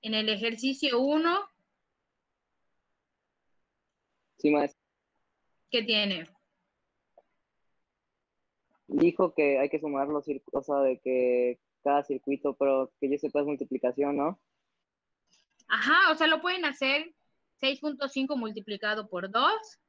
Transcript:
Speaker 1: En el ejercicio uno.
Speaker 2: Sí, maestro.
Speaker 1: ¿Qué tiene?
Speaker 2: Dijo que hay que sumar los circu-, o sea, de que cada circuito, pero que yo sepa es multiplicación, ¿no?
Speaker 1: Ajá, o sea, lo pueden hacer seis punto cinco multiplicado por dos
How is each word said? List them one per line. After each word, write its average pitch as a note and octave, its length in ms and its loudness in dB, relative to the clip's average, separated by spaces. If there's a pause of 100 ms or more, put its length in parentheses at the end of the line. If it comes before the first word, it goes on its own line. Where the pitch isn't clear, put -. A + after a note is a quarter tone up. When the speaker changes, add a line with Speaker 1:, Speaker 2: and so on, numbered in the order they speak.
Speaker 1:
En A3 120 -8
el G#3+ 160 -2
ejercicio A#3+ 720 -2
uno. D#4 360 2 (3000)
Speaker 2:
Sí, D3+ 120 2
maestro. D3 300 2 (920)
Speaker 1:
¿Qué A#3 140 -2
tiene? G3+ 460 -2 (2500)
Speaker 2:
Dijo F3 460 2
que C#3+ 260 2
hay C#3+ 100 2
que D3+ 100 -2
sumar C#3+ 280 -2
los D3 180 -4
circu-, C#3 280 -8
o C#3 100 -4
sea, C#3+ 140 -2
de C3 220 2
que B2 600 0 (240)
cada C#3+ 200 2
circuito, C#3 520 -4
pero C3+ 440 0
que C#3 100 -2
yo C#3+ 80 0
sepa D3 240 -2
es C#3+ 40 -2
multiplicación, C#3 680 -2
¿no? D3+ 240 -2 (1300)
Speaker 1:
Ajá, D#4 440 4
o D#4 40 2
sea, D#4+ 120 2
lo D#4+ 140 2
pueden F4+ 240 -2
hacer C#4+ 480 -2 (440)
seis C4+ 240 -2
punto C#4+ 260 -4
cinco C4+ 300 -2
multiplicado G#3+ 720 -6
por F#3 200 -6
dos D4 600 0